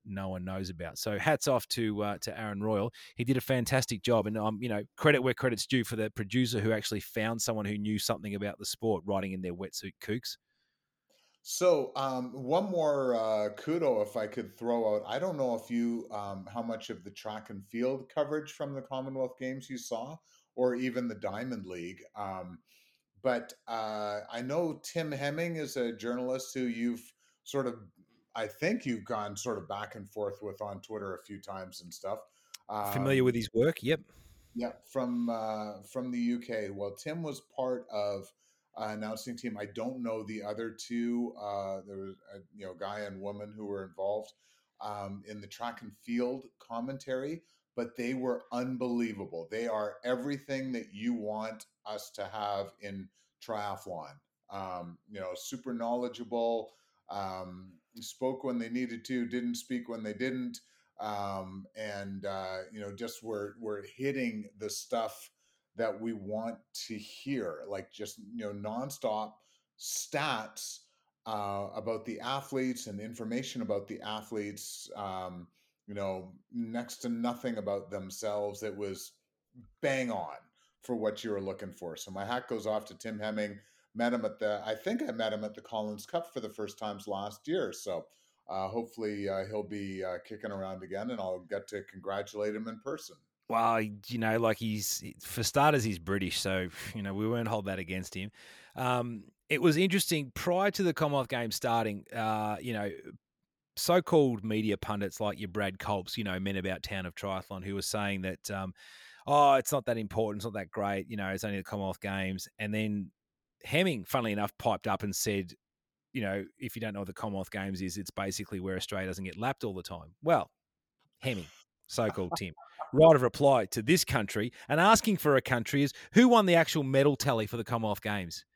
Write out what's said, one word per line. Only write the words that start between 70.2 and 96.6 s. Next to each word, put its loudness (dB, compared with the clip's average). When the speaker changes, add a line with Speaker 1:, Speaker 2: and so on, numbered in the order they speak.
Speaker 2:
uh, -2
about -4
the -6
athletes -2
and -6
information -4
about -2
the -8
athletes, -6
um, -6
you -12
know, -4
next -4
to -6
nothing -2
about -2
themselves. -4
It -4
was -6
bang 2
on -4
for -2
what 0
you -2
were 0
looking -6
for. -10
So -12
my -6
hat -2
goes -4
off 0
to -16
Tim -6
Hemming. -2
Met 2
him 2
at -4
the, 2
I 0
think 0
I -2
met 0
him -2
at -6
the -14
Collins -4
Cup -4
for -6
the -6
first -8
times -6
last -4
year. 0
So, -6
uh, -2
hopefully, -4
uh, 0
he'll -4
be, -6
uh, -4
kicking -8
around -6
again, -6
and -4
I'll -2
get -6
to -6
congratulate -4
him -6
in -10
person. -8
Speaker 1:
Well, 4
you -4
know, 4
like, 4
he's, -2
for -4
starters, 6
he's 2
British, 0
so, 0